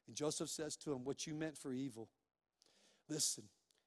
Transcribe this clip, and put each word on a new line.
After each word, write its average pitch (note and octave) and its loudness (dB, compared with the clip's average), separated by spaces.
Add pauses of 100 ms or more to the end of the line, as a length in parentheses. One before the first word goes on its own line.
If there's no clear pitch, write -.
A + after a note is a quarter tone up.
and A#2 -8
Joseph D3+ 2
says D3+ -2
to D3+ 0
him, B2+ -2
"What C#3 0
you D#3+ -2
meant D#3 0
for C3+ -2
evil." A#2+ -2 (1000)
Listen, C#3 2 (380)